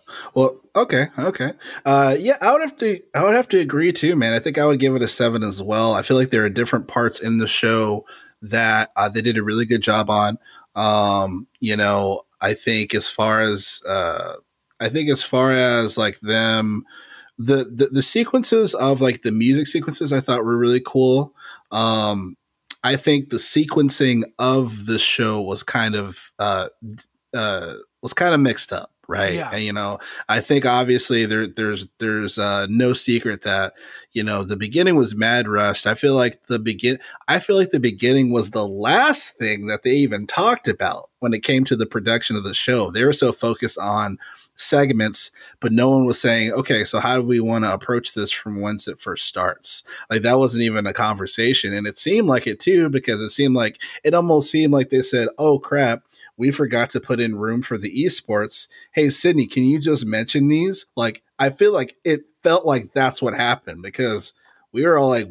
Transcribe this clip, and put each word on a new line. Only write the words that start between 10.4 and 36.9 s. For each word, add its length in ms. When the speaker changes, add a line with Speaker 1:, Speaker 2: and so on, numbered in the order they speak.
Speaker 1:
Um, 720
you 180
know, 440
I 120
think 400
as 160
far 320
as, 460
uh, 460
I 100
think 200
as 140
far 280
as, 460
like, 240
them, 640
the, 280
the, 220
the 160
sequences 680
of, 280
like, 220
the 80
music 360
sequences 460
I 80
thought 240
were 120
really 280
cool. 480
Um, 680
I 120
think 340
the 80
sequencing 840
of 460
the 120
show 440
was 220
kind 320
of, 440
uh, 300
uh, 400
was 120
kinda 240
mixed 360
up. 140
Right. 280
Speaker 2:
Yeah. 160
Speaker 1:
And, 120
you 100
know, 260
I 100
think 260
obviously 600
there, 200
there's, 400
there's, 400
uh, 300
no 240
secret 500
that, 300
you 100
know, 220
the 100
beginning 400
was 200
mad 340
rushed. 360
I 100
feel 200
like 320
the 120
begin-, 400